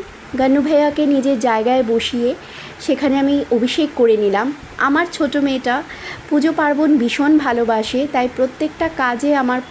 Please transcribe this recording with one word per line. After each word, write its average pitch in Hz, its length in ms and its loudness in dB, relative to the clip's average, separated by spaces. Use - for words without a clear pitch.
গন্নু 269 240 4
ভাইয়াকে 294 440 2
নিজের 269 340 2
জায়গায় 240 440 2
বসিয়ে 240 520 0
সেখানে 269 400 0
আমি 277 320 2
অভিষেক 254 440 0
করে 226 220 4
নিলাম। 208 360 0
আমার 294 340 0
ছোট 294 260 -2
মেয়েটা 262 460 0
পুজো 294 220 2
পার্বণ 294 460 2
ভীষণ 285 400 2
ভালোবাসে, 233 720 0
তাই 254 240 0
প্রত্যেকটা 302 600 -2
কাজে, 262 380 0
আমার 254 360 0